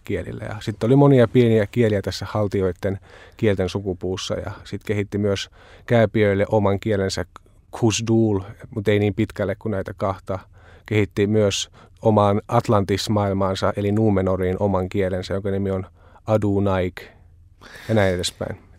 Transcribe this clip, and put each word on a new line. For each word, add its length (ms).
kielille. 400
Ja 160
sitten 260
oli 100
monia 320
pieniä 380
kieliä 360
tässä 260
haltioiden 680
kielten 320
sukupuussa, 640
ja 160
sit 200
kehitti 340
myös 320
kääpiöille 640
oman 320
kielensä 440
Khusdul, 640
mut 140
ei 100
niin 160
pitkälle 400
kuin 160
näitä 240
kahta. 440
Kehitti 400
myös 440
omaan 460
Atlantis-maailmaansa, 1300
eli 160
Numenoriin, 680
oman 280
kielensä, 460
jonka 160
nimi 200
on 160
Adunaik, 760
ja 60
näin 200
edespäin. 440